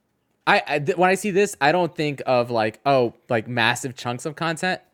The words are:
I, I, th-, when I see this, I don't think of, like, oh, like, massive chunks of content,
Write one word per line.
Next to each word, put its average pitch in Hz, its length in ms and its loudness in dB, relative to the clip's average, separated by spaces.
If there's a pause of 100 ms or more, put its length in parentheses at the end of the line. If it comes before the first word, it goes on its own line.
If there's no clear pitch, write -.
(460)
I, 196 200 4
I, 147 120 -2
th-, 147 180 -4
when 180 140 4
I 190 40 2
see 196 160 -4
this, 196 300 0
I 143 120 4
don't 175 220 0
think 147 320 -4
of, 123 240 2
like, 110 360 -2
oh, 127 280 2 (140)
like, 113 200 -2
massive 120 480 0
chunks 123 300 -8
of 147 100 -8
content, 165 440 -4 (140)